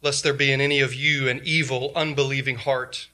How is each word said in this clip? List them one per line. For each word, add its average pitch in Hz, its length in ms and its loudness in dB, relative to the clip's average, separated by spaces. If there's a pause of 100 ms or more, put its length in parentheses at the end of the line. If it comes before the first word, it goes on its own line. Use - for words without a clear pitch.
lest 139 240 -2
there 151 80 2
be 139 180 2
in 135 100 4
any 143 200 4
of 127 140 0
you 139 340 0
an 127 160 0
evil, 143 500 0
unbelieving 139 640 0
heart 127 560 -4